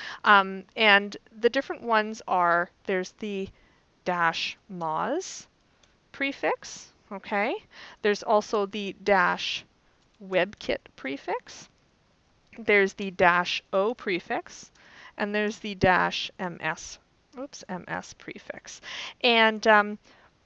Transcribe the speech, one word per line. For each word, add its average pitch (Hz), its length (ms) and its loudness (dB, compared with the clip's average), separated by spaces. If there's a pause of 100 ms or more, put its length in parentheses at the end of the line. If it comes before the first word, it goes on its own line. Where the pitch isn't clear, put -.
(240)
Um, 190 400 4 (120)
and 202 380 4 (260)
the 233 100 4
different - 320 -4
ones 220 440 0
are, 175 440 2 (160)
there's 185 320 -2
the 196 300 -6 (580)
dash 170 500 0 (160)
moz 165 760 -4 (640)
prefix, - 760 -6 (240)
okay? 208 420 -4 (460)
There's 208 220 0
also 208 420 2
the 196 400 -6
dash 180 600 2 (640)
webkit 185 520 -2 (180)
prefix. - 720 -10 (880)
There's 202 380 2
the 196 160 -6
dash 180 520 2 (120)
O 202 180 2
prefix, - 800 -8 (480)
and 208 160 -4
there's 208 240 -2
the 208 160 -8
dash 180 640 2
M 180 240 -8
S, - 360 -8 (400)
oops, 277 300 -14
M 180 180 -10
S 180 280 -10
prefix. - 640 -16 (420)
And, 226 440 4
um, 208 320 6 (480)